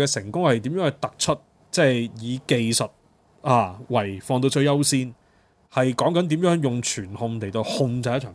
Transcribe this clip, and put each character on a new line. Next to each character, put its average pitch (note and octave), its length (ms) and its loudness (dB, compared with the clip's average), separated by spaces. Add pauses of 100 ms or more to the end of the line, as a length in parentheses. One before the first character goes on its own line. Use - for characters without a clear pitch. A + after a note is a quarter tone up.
嘅 C#3 100 2
成 G#2+ 200 -6
功 F3 120 -2
係 B2 160 4
點 B2+ 140 -4
樣 F3+ 160 0
去 - 100 -6
突 - 80 -4 (100)
出， D3+ 200 0 (340)
即 F3 100 2
係 A#2+ 380 2
以 B2 280 -6
技 A#2 260 2
術 A2+ 160 0 (520)
啊 A2 380 2 (100)
為 G2+ 300 -2
放 B2+ 220 0
到 C3+ 80 4
最 C#3 160 2
優 C#3+ 180 2
先， B2+ 300 0 (580)
係 C3 220 2
講 D3+ 200 2
緊 F3 140 2
點 D#3 140 0
樣 E3+ 220 2
用 B2 180 0
傳 G2 320 -6
控 A2+ 260 -6
嚟 G2+ 120 -6
到 A2 120 0
控 B2 380 0
制 A#2+ 120 -2
一 C#3 60 0
場 G2+ 160 -12